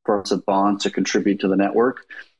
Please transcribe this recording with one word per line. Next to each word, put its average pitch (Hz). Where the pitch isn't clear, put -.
parts 101
of 92
bonds 98
to 98
contribute 98
to 101
the 95
network. 107